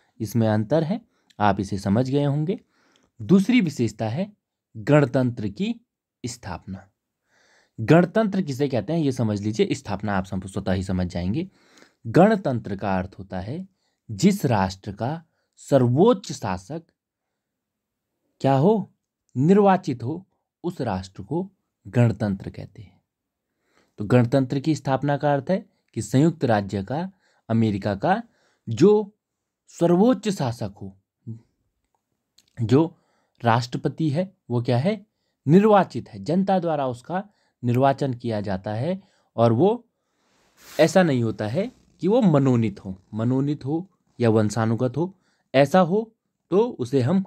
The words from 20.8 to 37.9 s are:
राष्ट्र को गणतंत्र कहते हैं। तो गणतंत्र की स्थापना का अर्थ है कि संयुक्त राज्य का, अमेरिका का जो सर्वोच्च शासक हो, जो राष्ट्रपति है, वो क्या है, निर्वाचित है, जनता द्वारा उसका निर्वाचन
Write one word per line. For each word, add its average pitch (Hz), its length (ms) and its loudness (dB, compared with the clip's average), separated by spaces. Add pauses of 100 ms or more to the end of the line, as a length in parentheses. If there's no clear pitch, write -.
राष्ट्र 95 420 -6
को 180 280 -6 (360)
गणतंत्र 104 640 0
कहते - 320 -18
हैं। - 200 -20 (960)
तो 107 80 -8
गणतंत्र 123 540 2
की 156 160 -2
स्थापना 143 420 -2
का 147 160 0
अर्थ 135 160 -2
है 190 200 -4 (240)
कि 117 80 -6
संयुक्त 156 440 0
राज्य 101 380 -2
का, 160 280 -8 (380)
अमेरिका 107 460 0
का 185 280 -2 (460)
जो 208 480 2 (500)
सर्वोच्च 190 600 2
शासक 123 420 -4 (100)
हो, 98 160 -16 (1600)
जो 127 360 2 (460)
राष्ट्रपति 127 680 0
है, 180 280 -4 (120)
वो 120 120 -2
क्या 120 160 0
है, 196 280 -2 (420)
निर्वाचित 190 640 4
है, 98 140 -16
जनता 190 360 0
द्वारा 156 280 -2
उसका 160 360 -8 (400)
निर्वाचन 131 500 2